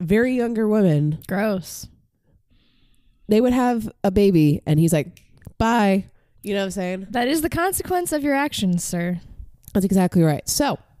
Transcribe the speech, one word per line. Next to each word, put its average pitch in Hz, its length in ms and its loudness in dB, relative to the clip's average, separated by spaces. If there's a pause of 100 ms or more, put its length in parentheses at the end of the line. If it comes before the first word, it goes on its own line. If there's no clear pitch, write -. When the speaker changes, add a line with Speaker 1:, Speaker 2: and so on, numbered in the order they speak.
Speaker 1:
very 220 340 2
younger 233 340 -2
women. 160 600 2
Speaker 2:
Gross. 196 580 -4 (1400)
Speaker 1:
They 214 120 4
would 247 120 2
have 247 380 0 (120)
a 196 80 0
baby, 175 560 4
and 156 140 2
he's 165 120 4
like, 156 300 -4 (340)
"Bye." 208 500 2 (360)
You 202 120 -6
know 202 60 -2
what 196 40 -2
I'm 190 80 -8
saying? 185 380 -8
Speaker 2:
That 240 180 -2
is 311 140 -2
the 330 80 -2
consequence 359 640 -2
of 294 120 -4
your 285 100 0
actions, 196 480 -2
sir. 175 380 -6 (520)
Speaker 1:
That's 190 120 0
exactly 185 380 2
right. 151 260 0
So, 277 300 -2 (220)